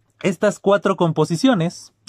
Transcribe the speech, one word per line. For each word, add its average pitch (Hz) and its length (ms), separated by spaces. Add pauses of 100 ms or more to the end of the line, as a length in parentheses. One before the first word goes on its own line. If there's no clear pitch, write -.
(220)
Estas 196 380
cuatro 196 380
composiciones, 165 960 (160)